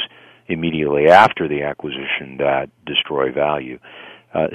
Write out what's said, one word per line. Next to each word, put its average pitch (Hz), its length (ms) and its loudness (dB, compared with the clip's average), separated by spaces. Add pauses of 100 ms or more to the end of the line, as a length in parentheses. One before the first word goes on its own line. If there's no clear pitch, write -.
(480)
immediately 78 600 0
after 92 400 8
the 73 160 -4
acquisition 69 720 -8
that 69 320 -2 (160)
destroy 69 460 -2
value. 67 480 -4 (540)
Uh, 80 220 -2